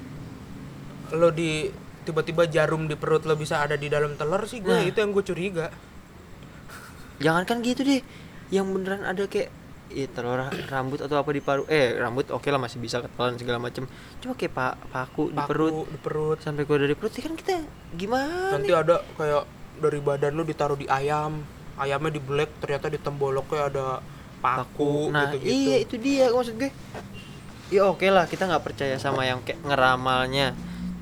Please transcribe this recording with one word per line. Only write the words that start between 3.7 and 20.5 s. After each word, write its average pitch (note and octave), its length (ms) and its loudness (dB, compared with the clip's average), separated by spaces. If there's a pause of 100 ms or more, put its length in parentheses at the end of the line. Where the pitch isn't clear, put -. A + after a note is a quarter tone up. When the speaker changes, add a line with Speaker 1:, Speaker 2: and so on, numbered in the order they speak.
Speaker 1:
di D3 140 -2
dalam D3 260 2
telur D#3+ 300 0
sih, A3 140 -6
gue F#3+ 140 2
Speaker 2:
Nah. F#3 100 6
Speaker 1:
itu F#3 140 0
yang G#3 140 4
gue G3+ 120 2
curiga. F3 460 -2 (1500)
Speaker 2:
Jangankan F3 440 4
gitu B3 200 2
deh, C4+ 160 4 (500)
yang F#3+ 200 2
beneran F#3+ 340 -2
ada F#3 220 -2
kayak, G3 260 -2 (400)
ya, C3+ 160 -4
telur B2 320 -2
ra-, C3 160 -2 (140)
rambut C3 320 -2
atau C#3+ 160 -2
apa C#3+ 140 2
di C#3+ 100 0
paru, C#3 260 0
eh, C#3+ 260 4
rambut A#2+ 380 -2
oke B2 160 -4
lah C#3+ 140 2
masih B2 180 -6
bisa A#2 220 -4
ketelan B2 340 -2
segala A#2+ 240 -2
macem. B2 320 -6 (280)
Cuma B3 200 -8
kayak F3 140 -2
pa-, C3 340 0
paku B2+ 420 -4
di - 60 -8
Speaker 1:
Paku C#3+ 140 0
Speaker 2:
perut. D#3 240 2 (120)
Speaker 1:
di D3+ 140 -8
perut. D#3 400 0
Speaker 2:
Sampai D3 240 -2
keluar D3 180 4
dari C#3+ 140 4
perut, G#3 160 -4
ya B3+ 140 -8
kan D#4+ 100 -6
kita F#4+ 200 -2 (360)
gimana C#4 640 0
Speaker 1:
Nanti G4+ 160 2
Speaker 2:
nih? E3+ 80 6
Speaker 1:
ada D#3+ 180 6 (160)
kayak D3 300 2 (340)
dari D3 220 2
badan C#3+ 340 2
lo D#3+ 100 0
ditaruh D3 340 0